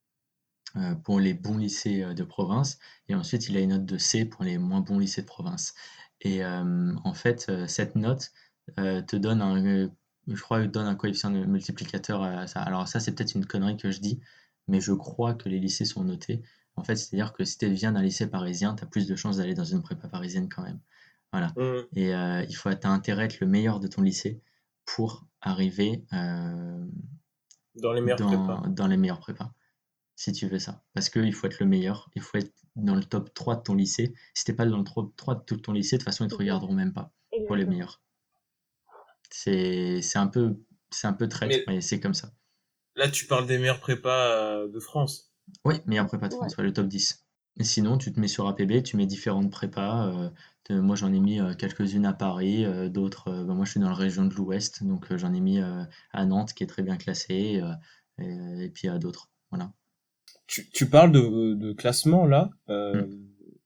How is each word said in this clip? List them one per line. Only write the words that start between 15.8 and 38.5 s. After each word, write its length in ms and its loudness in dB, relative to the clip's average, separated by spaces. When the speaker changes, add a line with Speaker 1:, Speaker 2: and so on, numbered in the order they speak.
Speaker 1:
sont 180 -4
notés. 380 -4
En 60 -8
fait, 140 -2
c'est-à-dire 340 -4
que 140 -4
si 120 -8
tu 120 0
viens 240 2
d'un 80 2
lycée 280 0
parisien, 440 -2
t'as 120 -8
plus 220 -2
de 80 -2
chances 220 -2
d'aller 160 0
dans 100 -2
une 180 -2
prépa 280 -10
parisienne 400 -4
quand 140 -10
même. 160 -10
Voilà. 240 -2
Speaker 2:
Mhm. 380 -2
Speaker 1:
Et, 200 0
euh, 360 0
il 60 -12
faut, 180 -2
t'as 160 -2
intérêt 320 2
à 40 0
être 140 -6
le 80 0
meilleur 320 4
de 80 -4
ton 140 -2
lycée 400 0
pour 400 -4
arriver, 720 0
euh, 720 -6
Speaker 2:
Dans 180 0
les 80 2
meilleures 160 2
Speaker 1:
dans, 100 2
Speaker 2:
prépas. 220 -2
Speaker 1:
dans 200 0
les 100 4
meilleures 220 2
prépas, 340 -10
si 180 -4
tu 140 -4
veux 120 -2
ça. 240 -10
Parce 160 -2
que 100 0
il 140 2
faut 140 -4
être 120 -6
le 60 2
meilleur, 500 2
il 60 -6
faut 160 -6
être 140 -4
dans 200 2
le 80 2
top 300 -4
trois 220 -2
de 60 -8
ton 140 0
lycée. 380 2
Si 100 -6
t'es 100 -2
pas 120 0
dans 140 2
le 40 0
top 320 -6
trois 200 -4
de 60 -10
tout 160 -4
ton 140 -8
lycée, 260 0
de 40 0
toute 40 -10
façon, 200 -4
ils 40 -2
te 40 -6
Speaker 3:
Mhm. 60 -10
Speaker 1:
regarderont 340 0
même 200 0
pas 200 -10
pour 260 -2
les 60 2
Speaker 3:
Exactement. 100 2
Speaker 1:
meilleurs. 300 -4